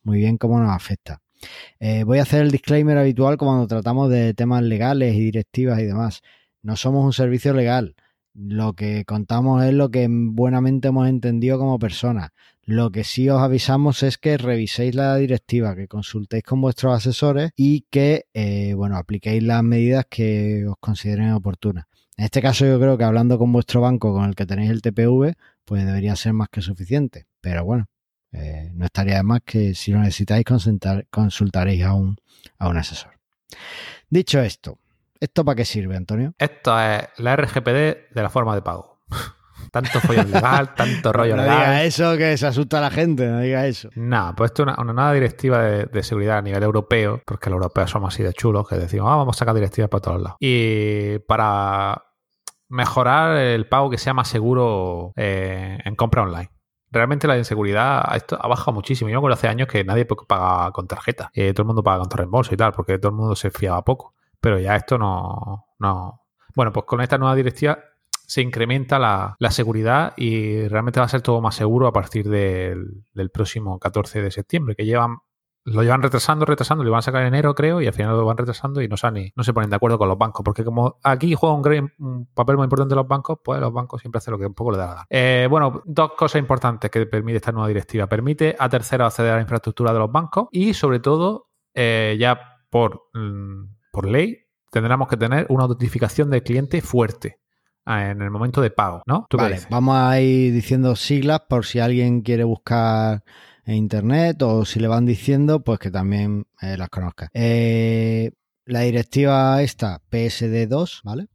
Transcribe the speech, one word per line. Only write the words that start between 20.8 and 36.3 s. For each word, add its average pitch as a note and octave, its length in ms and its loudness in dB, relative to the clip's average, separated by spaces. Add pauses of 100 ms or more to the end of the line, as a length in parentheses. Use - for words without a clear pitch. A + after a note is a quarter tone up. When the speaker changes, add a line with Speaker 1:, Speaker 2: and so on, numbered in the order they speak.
Speaker 1:
oportunas. F#2+ 520 -4 (300)
En G#2+ 100 -4
este B2+ 160 0
caso C3+ 240 2
yo C3 140 4
creo C3 180 4
que A2+ 80 2
hablando A#2 320 4
con A#2+ 140 4
vuestro A#2+ 300 2
banco A#2+ 320 2
con G2 120 0
el G2 100 -2
que G2 100 -4
tenéis G2+ 240 -2
el A2+ 120 -2
T A2+ 100 -2
P A2+ 160 2
V, C3+ 280 2 (280)
pues G2 220 -2
debería G2 300 0
ser A2 180 -2
más A2 160 0
que G#2 120 -6
suficiente. F#2+ 680 -4 (140)
Pero F2 220 -4
bueno, A2 220 -2 (480)
eh, D#2 400 -10
no F2 120 -4
estaría G2 320 -2
de F#2+ 60 2
más A#2 220 2
que G#2 280 0
si - 180 -4
lo G#2 80 4
necesitáis G#2 440 2
consultar-, G2+ 680 0
consultaréis F#2+ 760 0
a F#2+ 80 2
un, G2 240 0 (420)
a F2+ 80 -2
un E2+ 100 0
asesor. - 340 -8 (1000)
Dicho C#3 320 2
esto, - 380 -6 (400)
¿esto E3 260 0
para C#3+ 120 2
qué A#2 80 0
sirve, F#2+ 300 -4
Antonio? A2 420 -4